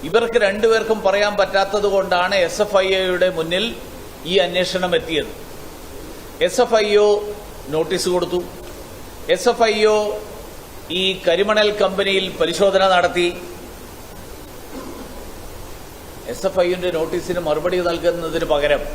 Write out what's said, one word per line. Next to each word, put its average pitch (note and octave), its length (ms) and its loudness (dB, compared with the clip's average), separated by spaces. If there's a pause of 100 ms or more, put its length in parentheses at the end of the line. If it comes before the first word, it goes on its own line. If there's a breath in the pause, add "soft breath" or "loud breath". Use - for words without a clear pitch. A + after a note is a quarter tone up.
ഇവർക്ക് A3+ 380 2
രണ്ടുപേർക്കും A3 600 2
പറയാൻ G3+ 340 4
പറ്റാത്തത് G3 540 2
കൊണ്ടാണ് F#3 420 2 (120)
എസ് - 160 -6
എഫ് G3+ 180 0
ഐ F#3+ 60 0 (100)
ഒയുടെ F#3 300 2 (100)
മുന്നിൽ F3 280 0 (680)
ഈ - 20 0 (120)
അന്വേഷണം F3+ 520 0
എത്തിയത്. D3+ 340 -2 (1160)
എസ് F3+ 160 0
എഫ് A#3 120 2 (100)
ഐ G#3+ 40 0 (140)
ഒ G#3 40 6 (680)
നോട്ടീസ് E3+ 400 0
കൊടുത്തു. F3 240 0 (960)
എസ് A#3+ 160 0
എഫ് A#3 180 2
ഐ G#3+ 80 0 (160)
ഒ G#3+ 40 4 (1040)
ഈ - 20 2 (240)
കരിമണൽ G#3 420 4 (120)
കമ്പനിയിൽ F#3+ 440 2 (160)
പരിശോധന F#3+ 420 4 (120)
നടത്തി. F3 320 2 (3000)
എസ് - 160 -6
എഫ് F#3 160 2
ഐ - 100 2
ഒന്റെ F3 240 -2
നോട്ടീസിന് F3 480 -2
മറുപടി E3+ 320 2 (100)
നൽകുന്നതിന് E3 640 -2
പകരം C#3+ 300 2 (100)